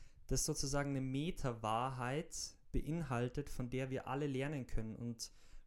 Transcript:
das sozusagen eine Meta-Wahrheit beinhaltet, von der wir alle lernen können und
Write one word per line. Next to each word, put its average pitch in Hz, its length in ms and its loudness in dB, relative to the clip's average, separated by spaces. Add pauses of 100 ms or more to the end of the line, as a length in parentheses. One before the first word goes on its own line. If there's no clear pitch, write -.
(280)
das 131 180 4
sozusagen 143 460 2
eine 135 100 2
Meta-Wahrheit 131 1300 0 (360)
beinhaltet, 131 760 0
von 123 200 -2
der 131 200 0
wir 131 180 -2
alle 143 200 0
lernen 139 380 0
können 110 300 0
und 120 360 -4 (360)